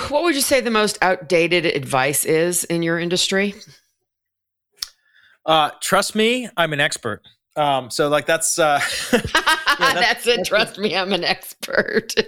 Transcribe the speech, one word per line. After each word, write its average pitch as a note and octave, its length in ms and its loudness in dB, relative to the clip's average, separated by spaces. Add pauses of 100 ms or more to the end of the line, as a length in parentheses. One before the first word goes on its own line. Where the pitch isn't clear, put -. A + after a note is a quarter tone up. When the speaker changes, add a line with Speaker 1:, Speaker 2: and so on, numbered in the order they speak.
Speaker 1:
what D4 160 0
would E4+ 100 2
you C#4 60 0
say C4 200 2
the A#3 120 -4
most G#3+ 300 0
outdated E3+ 640 2
advice C3+ 580 0
is E3+ 400 0
in E3+ 180 -2
your E3+ 160 -2
industry? F#3+ 560 -2 (1900)
Speaker 2:
Uh, D#3 260 2 (100)
"Trust - 340 0
me, A#3 420 0
I'm E3 160 0
an C#3+ 80 -2
expert." B2 420 -4 (320)
Um, C#3 360 0
so, D3+ 180 0
like, D3 180 0
that's, E3 320 0
uh, D3 220 4 (160)
<laughs> - 160 -2
you A#3 60 4
know, - 60 0
Speaker 1:
<laughs> D4+ 540 2
That's A#3+ 480 2
it. A#3+ 120 4
Speaker 2:
that's F3+ 100 -4
Speaker 1:
"Trust G#3+ 300 0
me, F#3+ 180 -2
I'm F#3+ 160 -2
an E3+ 120 -2
expert." - 920 -2
<laughs> G#3+ 100 0